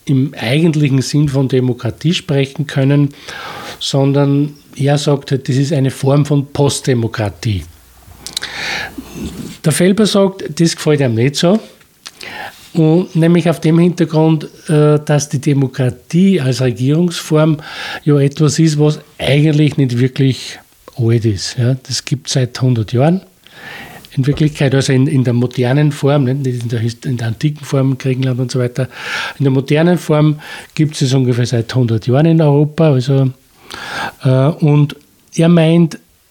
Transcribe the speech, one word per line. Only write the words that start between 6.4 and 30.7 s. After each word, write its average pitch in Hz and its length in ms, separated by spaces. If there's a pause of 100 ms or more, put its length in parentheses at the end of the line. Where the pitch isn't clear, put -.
Postdemokratie. 113 1200 (2000)
Der 156 80
Felber 190 340
sagt, 190 540
das 165 160
gefällt 151 240
ihm 123 160
nicht 131 200
so. 190 240 (1160)
Und 165 420
nämlich 170 340
auf 160 120
dem 165 180
Hintergrund, 160 680 (200)
äh, 151 380
dass 147 240
die 139 100
Demokratie 139 1040
als 131 180
Regierungsform 151 960 (460)
ja 147 160
etwas 143 400
ist, 156 200
was 151 200 (200)
eigentlich 147 580
nicht 120 220
wirklich 131 600 (380)
alt 117 280
ist. 104 320
Ja, 123 180
das - 280
gibt's - 300
seit 127 280
hundert 120 300
Jahren. 156 300 (920)
In 131 120
Wirklichkeit, 147 480
also 135 160
in, 131 160
in 139 160
der 120 100
modernen 123 580
Form, 143 340
nicht 127 380
in 117 60
der 117 100
Hist-, 117 260
in 131 120
der 117 100
antiken 147 360
Form, 135 340
Griechenland 131 420
und 127 120
so 131 80
weiter. 123 300 (480)
In 139 80
der 139 60
modernen 151 460
Form 151 420 (360)